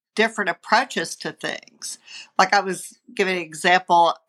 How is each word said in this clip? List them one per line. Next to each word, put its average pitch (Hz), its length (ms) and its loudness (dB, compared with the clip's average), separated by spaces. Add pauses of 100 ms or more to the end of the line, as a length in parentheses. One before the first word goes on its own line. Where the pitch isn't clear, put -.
(180)
different 214 320 0
approaches 202 640 -2
to 160 160 -10
things. - 680 -12 (380)
Like, 190 160 4
I 202 60 6
was 190 400 -8 (160)
giving 185 220 0
an 170 60 -6
example 170 680 2 (160)